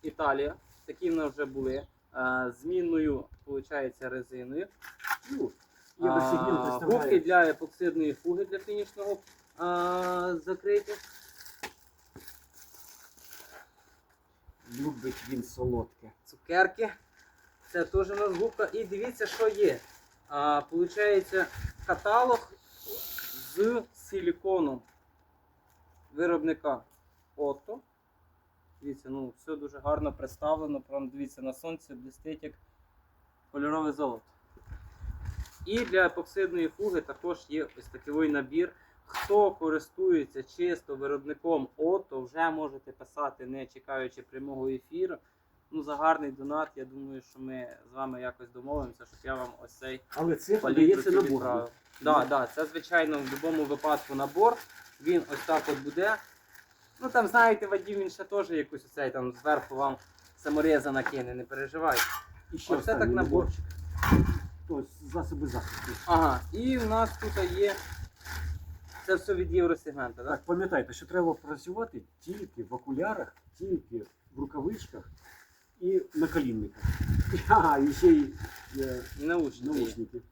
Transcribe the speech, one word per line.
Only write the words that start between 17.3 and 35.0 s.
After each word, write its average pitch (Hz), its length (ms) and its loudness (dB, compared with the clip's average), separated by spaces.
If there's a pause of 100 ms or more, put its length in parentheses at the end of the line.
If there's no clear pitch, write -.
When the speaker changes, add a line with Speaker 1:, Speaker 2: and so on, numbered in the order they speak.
Speaker 1:
Це 175 120 2
теж 190 260 0
у 202 40 -4
нас 202 220 0
губка. 214 360 0
І 220 120 -2
дивіться, 202 420 -4
що - 220 2
є. 403 300 4 (500)
А, 147 320 2 (100)
получається, 190 760 2 (400)
каталог 226 680 2 (1000)
з 220 280 2 (120)
силіконом 185 840 -2 (1300)
виробника 156 680 0 (540)
Otto. 147 420 -4 (1040)
Дивіться, 139 280 -10
ну, 131 280 -8
все 160 180 -8
дуже 143 220 -12
гарно 147 340 0
представлено. 262 680 -2
Прям, 139 280 -6
дивіться, 135 340 -12
на 131 100 -6
сонці 160 420 -12
блистить, 135 480 -14
як 151 100 -12 (1000)
кольорове 151 400 -2
золото. 139 300 -2 (1400)